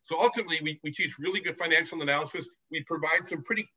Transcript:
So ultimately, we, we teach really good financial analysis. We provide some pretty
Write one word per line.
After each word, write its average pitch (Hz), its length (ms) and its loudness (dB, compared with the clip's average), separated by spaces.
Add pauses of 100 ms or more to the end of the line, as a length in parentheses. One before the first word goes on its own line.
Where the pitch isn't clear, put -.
So 160 180 -2
ultimately, 214 440 4
we, 151 200 -4
we 156 80 -4
teach 151 280 -4
really 185 200 -2
good 175 160 -4
financial 165 460 2
analysis. 147 460 0 (240)
We 156 140 -4
provide 165 420 0
some 151 160 -6
pretty 214 340 -2